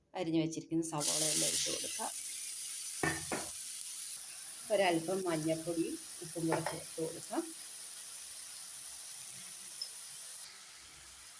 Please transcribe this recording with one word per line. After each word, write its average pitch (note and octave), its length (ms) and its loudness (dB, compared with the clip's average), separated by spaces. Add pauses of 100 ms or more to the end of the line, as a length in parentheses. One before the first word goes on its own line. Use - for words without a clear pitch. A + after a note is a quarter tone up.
(180)
അരിഞ്ഞു E3 260 4
വെച്ചിരിക്കുന്ന D#3+ 460 2
സവോള D3 320 6 (100)
എല്ലാം D#3 180 8
ഒഴിച്ച് - 260 4
കൊടുക്കാം. - 340 0 (2750)
ഒരല്പം F3+ 540 6
മഞ്ഞൾപ്പൊടിയും E3 680 2 (280)
ഉപ്പും E3 260 -2
കൂടെ D#3+ 100 4 (120)
ചേർത്ത് - 340 -4
കൊടുക്കാം. E3 360 -2 (4000)